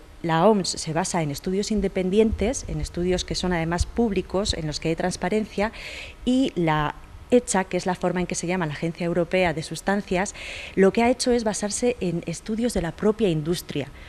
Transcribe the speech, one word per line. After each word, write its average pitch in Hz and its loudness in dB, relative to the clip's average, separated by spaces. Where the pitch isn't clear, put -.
la 165 4
oms 202 6
se - -6
basa 170 0
en 147 -2
estudios 190 -4
independientes, 196 2
en 151 -4
estudios 180 0
que - -6
son 180 0
además 170 0
públicos, 196 0
en 160 -4
los 147 -6
que 160 0
hay 160 2
transparencia, 202 -2
y 254 2
la 151 2
echa, 240 4
que 180 -4
es 175 -2
la 185 2
forma 180 0
en 175 0
que - -6
se - -4
llama 175 0
la 147 -4
Agencia 170 -4
Europea 170 2
de 156 -4
Sustancias, 196 -2
lo 190 8
que 233 2
ha 240 6
hecho 254 2
es 240 2
basarse 208 0
en 170 0
estudios 220 -2
de 190 2
la 165 -2
propia 208 2
industria, 156 -2